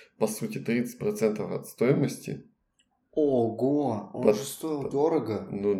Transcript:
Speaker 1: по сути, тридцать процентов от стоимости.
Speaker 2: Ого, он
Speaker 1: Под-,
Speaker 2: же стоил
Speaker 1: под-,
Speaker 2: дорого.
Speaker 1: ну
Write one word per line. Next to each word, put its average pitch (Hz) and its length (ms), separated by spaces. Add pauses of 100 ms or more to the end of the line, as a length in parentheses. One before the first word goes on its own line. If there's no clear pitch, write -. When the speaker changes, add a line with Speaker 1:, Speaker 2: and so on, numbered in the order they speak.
(180)
Speaker 1:
по 110 80
сути, 107 320
тридцать 120 400
процентов 104 540
от - 160
стоимости. - 760 (680)
Speaker 2:
Ого, 127 1040
он 120 80
Speaker 1:
Под-, 107 140
Speaker 2:
же - 80
стоил 151 380
Speaker 1:
под-, 104 100
Speaker 2:
дорого. 135 580
Speaker 1:
ну 101 300